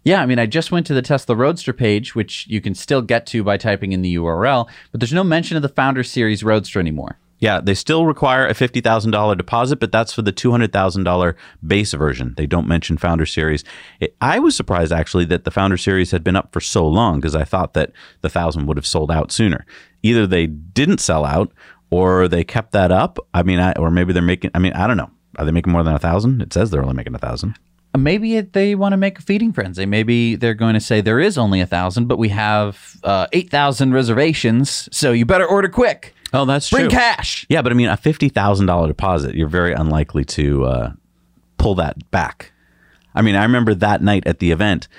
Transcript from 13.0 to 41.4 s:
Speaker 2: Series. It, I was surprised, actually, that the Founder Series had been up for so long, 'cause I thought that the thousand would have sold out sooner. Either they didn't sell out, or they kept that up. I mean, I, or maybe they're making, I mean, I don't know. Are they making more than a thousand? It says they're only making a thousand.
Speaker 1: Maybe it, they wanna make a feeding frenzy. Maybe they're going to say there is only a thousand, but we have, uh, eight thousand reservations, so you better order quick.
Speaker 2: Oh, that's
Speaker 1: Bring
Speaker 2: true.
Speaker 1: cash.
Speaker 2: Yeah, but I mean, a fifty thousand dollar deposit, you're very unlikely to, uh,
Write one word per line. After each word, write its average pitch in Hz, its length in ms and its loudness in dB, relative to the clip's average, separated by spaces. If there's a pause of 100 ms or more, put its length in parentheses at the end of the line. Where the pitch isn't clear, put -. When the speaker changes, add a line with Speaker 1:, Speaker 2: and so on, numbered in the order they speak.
Speaker 2:
Series. 78 380 -2 (380)
It, - 180 -4
I 160 200 0
was 302 180 2
surprised, 85 340 -2
actually, 87 360 0
that 87 180 -2
the - 60 -6
Founder 98 260 0
Series 92 340 0
had 87 100 0
been 92 140 0
up - 160 -2
for - 80 -6
so 87 260 0
long, 82 360 2
'cause 78 140 -2
I 76 100 -2
thought 90 300 -4
that 78 160 -2 (280)
the - 80 -4
thousand 80 380 -2
would 73 100 -2
have 73 100 -6
sold 78 240 -2
out 78 220 -2
sooner. 98 340 0 (380)
Either 110 240 2
they 87 200 2
didn't 90 520 -2
sell 78 240 0
out, 73 300 -2 (360)
or 90 380 2
they 85 160 0
kept - 300 -6
that 92 180 4
up. 101 280 0 (140)
I 90 100 0
mean, 90 180 2
I, 92 160 2
or 80 120 0
maybe 90 220 2
they're 87 100 0
making, 87 320 0
I - 60 0
mean, 92 140 2
I 90 120 -2
don't 113 120 0
know. - 120 -6 (280)
Are 76 80 -4
they 78 60 0
making 85 200 0
more 85 120 2
than 80 120 0
a 73 40 0
thousand? 107 420 0
It - 100 -8
says 104 200 0
they're 69 120 0
only 65 100 -4
making 62 220 -8
a - 40 -12
thousand. - 360 -8 (420)
Speaker 1:
Maybe 208 380 0
it, 214 160 -4
they 202 240 0
wanna 196 220 0
make 190 200 0
a - 40 -20
feeding 214 320 0
frenzy. 92 320 -6
Maybe 113 500 2
they're 117 180 0
going 113 200 0
to 107 80 2
say 110 180 0
there 110 220 2
is 190 160 0
only 98 240 2
a 87 40 0
thousand, 92 440 -2
but 127 80 0
we 110 120 0
have, 107 760 -2
uh, 95 260 0
eight 180 180 -2
thousand 135 440 2
reservations, 131 960 0
so 131 220 0
you 117 120 2
better 185 200 4
order 190 240 2
quick. 220 460 -2 (160)
Speaker 2:
Oh, 135 140 0
that's 139 240 0
Speaker 1:
Bring 254 200 2
Speaker 2:
true. - 100 2
Speaker 1:
cash. - 500 -2
Speaker 2:
Yeah, 147 140 2
but 123 80 2
I 120 40 2
mean, 120 140 4
a 101 80 0
fifty 151 320 0
thousand 101 380 2
dollar 87 200 2
deposit, 78 460 -2
you're 80 140 0
very 87 260 0
unlikely 76 520 0
to, 71 380 0
uh, 62 280 -2 (680)